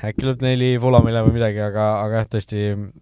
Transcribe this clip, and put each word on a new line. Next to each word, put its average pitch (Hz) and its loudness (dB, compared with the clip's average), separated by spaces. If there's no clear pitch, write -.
äkki 107 -4
lööb 127 -4
neli 127 2
Fulhamile 120 4
või 113 4
midagi, 107 -2
aga, 104 -2
aga 110 -2
jah, 110 -4
tõesti, 104 -4